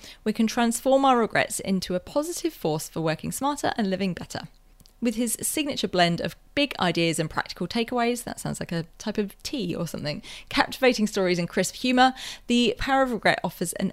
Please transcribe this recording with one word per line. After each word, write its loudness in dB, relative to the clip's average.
we 2
can 2
transform 2
our 6
regrets 0
into -2
a -2
positive -4
force -2
for -6
working -2
smarter -2
and 0
living 0
better. -10
With 0
his -2
signature -2
blend 2
of -6
big 2
ideas 2
and -2
practical -4
takeaways, -2
that -10
sounds -6
like -8
a -2
type -6
of -2
tea -4
or -4
something, -6
captivating 2
stories 2
and -2
crisp 0
humour, 4
The 4
Power 2
of 2
Regret 2
offers -4
an -2